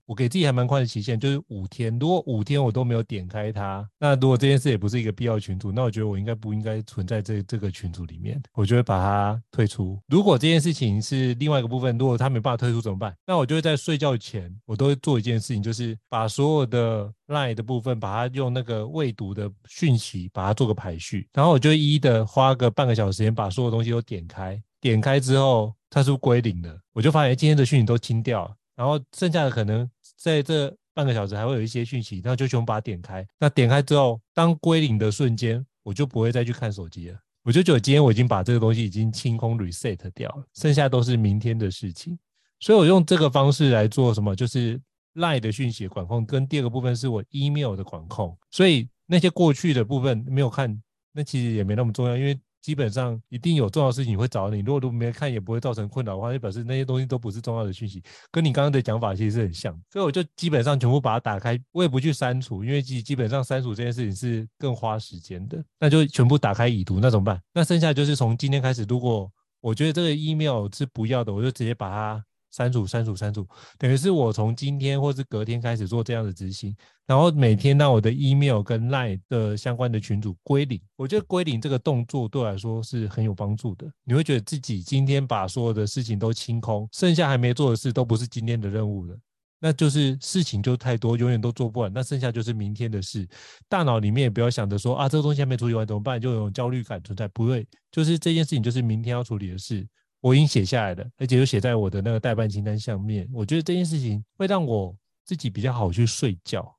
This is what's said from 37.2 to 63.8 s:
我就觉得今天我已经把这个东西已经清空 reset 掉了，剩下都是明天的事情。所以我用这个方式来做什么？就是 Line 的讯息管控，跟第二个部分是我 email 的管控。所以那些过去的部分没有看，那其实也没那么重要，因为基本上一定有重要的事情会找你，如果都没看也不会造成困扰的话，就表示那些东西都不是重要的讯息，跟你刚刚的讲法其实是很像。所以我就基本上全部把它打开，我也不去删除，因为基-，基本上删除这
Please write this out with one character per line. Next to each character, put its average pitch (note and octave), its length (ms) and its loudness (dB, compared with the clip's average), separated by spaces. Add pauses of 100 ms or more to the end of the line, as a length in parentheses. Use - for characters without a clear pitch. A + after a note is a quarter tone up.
我 A#2+ 60 4
就 E3 120 6
觉 F3 100 4
得 B2 80 6
今 C3 140 4
天 D3 100 8
我 A#2 80 8
已 - 20 0
经 B2 140 4
把 G2 140 2
这 B2 100 0
个 A#2 80 4
东 A2 140 4
西 A#2 100 0
已 G2 60 -2
经 A2 200 0
清 A2+ 280 -2
空 A#2 180 -2
reset F#2+ 400 -6 (180)
掉 - 140 -8
了， C#3+ 240 -14
剩 D3+ 220 2
下 C#3+ 120 6
都 B2+ 160 2
是 A#2+ 140 2
明 G#2+ 240 2
天 A2+ 180 -2
的 G2+ 120 0
事 F#2+ 200 -8
情。 E3+ 280 -10 (420)
所 G#3+ 160 6
以 - 20 8
我 E3 60 8
用 F3+ 220 8
这 F3+ 100 4
个 D#3 140 4
方 C#3 200 6
式 C#3 200 4
来 G#2+ 180 6
做 B2 240 4
什 G#2 100 0
么？ G2 140 0
就 B2 100 -2
是 A#2+ 320 -2 (360)
Line D#3+ 260 0
的 A2 100 -2
讯 A#2+ 220 -2
息 G2 160 -10
管 F2+ 180 -8
控， A2+ 200 -2
跟 C3+ 200 -2
第 D3 120 -2
二 C3+ 40 0
个 A#2+ 60 -2
部 A#2+ 100 -4
分 B2 160 0
是 A#2+ 140 -4
我 G#2+ 220 -4
email C#3+ 440 -2
的 F#2+ 80 -6
管 E2 240 -14
控。 F2 300 -6 (140)
所 F#3 180 4
以 B2 180 4 (200)
那 F3 120 4
些 F3 120 4
过 E3+ 200 6
去 D3+ 220 2
的 B2 100 4
部 C3 160 0
分 B2 300 0
没 C3+ 140 2
有 A#2+ 80 2
看， A2+ 280 -2 (320)
那 D3 120 -8
其 C3+ 180 -4
实 A#2+ 120 0
也 G#2+ 120 0
没 G2+ 100 0
那 B2 100 0
么 A#2 60 0
重 B2 160 -2
要， B2 120 0
因 C3+ 40 -2
为 C#3 160 -2 (240)
基 D3+ 120 -6
本 B2+ 160 -2
上 A#2+ 380 -4
一 B2+ 80 -10
定 E3 200 0
有 A#2 120 4
重 D3+ 140 0
要 C3 80 4
的 - 20 2
事 C3 140 -4
情 G#2+ 100 0
会 A#2 100 0
找 G2+ 220 -2
你， G#2 120 -2
如 A2+ 120 -2
果 C#3+ 80 0
都 B2+ 100 -2
没 A#2 220 -4
看 C#3+ 180 -6
也 A#2 80 -4
不 G2 140 -6
会 A2+ 80 -2
造 B2 140 -4
成 G#2 120 -6
困 B2+ 160 -6
扰 G2+ 120 -6
的 F#2+ 40 -8
话， A#2 140 -6
就 C3+ 60 -4
表 A2 120 -8
示 A2+ 140 -8
那 B2 120 -6
些 C3+ 60 -2
东 C3 160 -2
西 C3 60 -2
都 B2+ 140 -4
不 A2+ 120 -8
是 G2+ 80 -8
重 A#2 160 -6
要 A2+ 80 -4
的 G2+ 80 -4
讯 G#2 160 -8
息， F#2 160 -12 (300)
跟 E3 100 0
你 D3 120 2
刚 C#3+ 80 2
刚 C#3+ 100 2
的 C3+ 80 2
讲 A2+ 180 -2
法 G#2 160 -2
其 G#2 100 -2
实 G#2 80 0
是 A#2 80 0
很 F#2 120 -2
像。 E2+ 260 -8 (140)
所 G3+ 80 -4
以 - 20 -2
我 F3 80 2
就 F3 140 0 (100)
基 E3+ 140 -6
本 C3 160 2
上 C#3 160 2
全 A#2+ 80 2
部 C#3 100 4
把 B2 140 0
它 A2+ 80 -2
打 G#2 180 -4
开， B2 240 -4 (100)
我 F3 100 -2
也 E3+ 60 4
不 C3 120 -2
去 D#3 100 0
删 B2+ 300 -2
除， G#2 240 -8
因 B2+ 80 -4
为 C#3+ 80 0
基-， B2+ 240 -6
基 C#3+ 100 -6
本 A#2+ 140 0
上 C3 160 -2
删 C3 180 -2
除 A#2 120 -6
这 A#2+ 100 -6